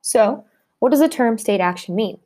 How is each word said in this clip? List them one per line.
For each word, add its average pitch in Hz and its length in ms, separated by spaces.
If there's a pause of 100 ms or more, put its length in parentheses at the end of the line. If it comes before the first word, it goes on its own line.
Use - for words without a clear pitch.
So, 220 460 (320)
what 254 100
does 277 120
the 311 100
term 233 260
state 208 240
action 180 340
mean? 196 320